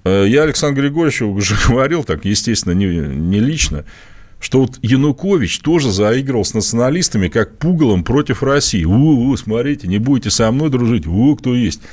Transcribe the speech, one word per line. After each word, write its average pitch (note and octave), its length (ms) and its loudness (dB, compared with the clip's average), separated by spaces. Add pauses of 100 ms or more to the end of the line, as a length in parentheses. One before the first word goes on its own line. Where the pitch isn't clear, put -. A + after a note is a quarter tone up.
Э, G2 240 2
я C3+ 160 4
Александру C#3+ 400 0
Григорьевичу C#3+ 440 0
уже G2+ 340 -2
<laughs> - 60 2
говорил, C3+ 360 2
так, D#2 200 -6
естественно, G#2 500 -2
не, G2 120 2
не E2+ 540 -2
лично, A#2+ 460 -2 (540)
что - 220 0
вот C3 200 -2
Янукович C3+ 800 0
тоже D3 320 0
заигрывал A2+ 520 0
с - 120 -6
националистами, A#2 720 0
как - 320 -4
пугалом C#3+ 440 2
против C3+ 380 -2
России. C3 440 0
«У, B2+ 440 4
у, B2+ 80 0
смотрите, B2 500 -4
не G2 120 0
будете A#2+ 320 0
со A2+ 200 0
мной D3 200 0
дружить, A#2+ 340 0
у, G#2+ 300 2
кто B2+ 180 -4
есть». A#2+ 260 -2 (140)